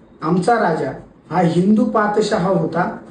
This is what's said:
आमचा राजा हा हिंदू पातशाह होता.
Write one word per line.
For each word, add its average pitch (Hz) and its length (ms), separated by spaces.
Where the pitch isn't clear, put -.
आमचा 185 340
राजा 160 360
हा 175 100
हिंदू 190 440
पातशाह 208 600
होता. 165 500